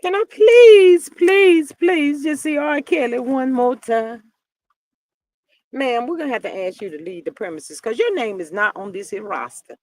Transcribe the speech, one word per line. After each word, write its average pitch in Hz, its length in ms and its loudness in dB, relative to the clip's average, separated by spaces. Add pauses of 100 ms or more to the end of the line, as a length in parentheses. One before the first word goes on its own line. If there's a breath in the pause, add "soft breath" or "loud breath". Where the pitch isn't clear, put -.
Can 359 140 -6
I 403 160 -2
please, 427 760 8
please, 359 640 2
please 294 500 -2
just 302 200 -6
see 302 140 -4
R. 294 240 -4
Kelly 262 380 -4
one 262 320 -4
more 247 240 -2
time? 226 480 -6 (1500)
Ma'am, 247 340 -4
we're 339 100 -8
gonna 302 140 -8
have 226 120 -6
to 190 240 -10
ask 185 140 -12
you 202 80 -12
to 156 80 -14
leave 170 280 -16
the 160 60 -8
premises 151 500 -14
cause 233 180 -10
your 453 160 -2
name 220 240 -6
is 165 120 -12
not 208 240 -4
on 196 160 -16
this 196 200 -16
here 202 120 -12
roster. 151 600 -12